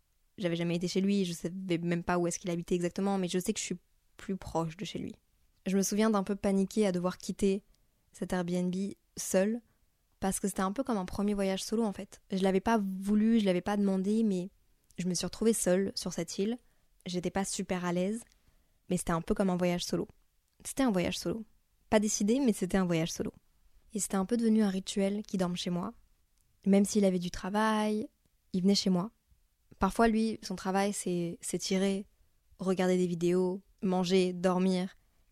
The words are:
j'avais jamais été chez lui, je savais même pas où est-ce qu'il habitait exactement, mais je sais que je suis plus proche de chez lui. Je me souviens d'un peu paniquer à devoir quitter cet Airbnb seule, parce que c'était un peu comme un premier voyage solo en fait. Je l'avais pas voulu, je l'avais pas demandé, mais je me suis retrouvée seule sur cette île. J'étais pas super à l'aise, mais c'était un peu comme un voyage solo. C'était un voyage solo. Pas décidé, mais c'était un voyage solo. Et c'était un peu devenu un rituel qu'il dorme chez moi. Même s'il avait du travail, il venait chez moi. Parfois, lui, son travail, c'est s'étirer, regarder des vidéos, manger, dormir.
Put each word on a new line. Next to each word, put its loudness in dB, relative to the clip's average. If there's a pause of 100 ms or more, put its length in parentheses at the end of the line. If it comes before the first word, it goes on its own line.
(380)
j'avais -2
jamais 0
été -2
chez 0
lui, 2
je -4
savais -4
même -2
pas 0
où 2
est-ce -4
qu'il -8
habitait -2
exactement, -2
mais 0
je -2
sais -2
que -8
je -6
suis -6 (360)
plus -8
proche -6
de -10
chez -8
lui. -8 (520)
Je 0
me 4
souviens 0
d'un 2
peu -4
paniquer 0
à 0
devoir -4
quitter -2 (520)
cet -10
Airbnb -2 (440)
seule, 0 (600)
parce -2
que -2
c'était -4
un 0
peu -4
comme -2
un -4
premier -2
voyage -2
solo -2
en -2
fait. -14 (100)
Je -2
l'avais 4
pas 2 (200)
voulu, 4
je 2
l'avais 2
pas -2
demandé, 2
mais 0 (480)
je -4
me 0
suis -2
retrouvée 2
seule 2
sur -6
cette -6
île. -2 (480)
J'étais -4
pas -2
super -4
à 0
l'aise, -2 (680)
mais 2
c'était -4
un 0
peu 0
comme 2
un 2
voyage 0
solo. -2 (580)
C'était -2
un 2
voyage 0
solo. -6 (440)
Pas 6
décidé, 2
mais 4
c'était 0
un 2
voyage 0
solo. -6 (640)
Et -4
c'était -2
un 0
peu -2
devenu 4
un 4
rituel -2
qu'il -4
dorme -2
chez -6
moi. -4 (720)
Même 8
s'il 2
avait 2
du -6
travail, 0 (420)
il 0
venait 6
chez 2
moi. 0 (680)
Parfois, 4
lui, 0
son -10
travail, 0
c'est -4
s'étirer, -2 (520)
regarder 2
des 2
vidéos, 0 (200)
manger, 2
dormir. 0 (340)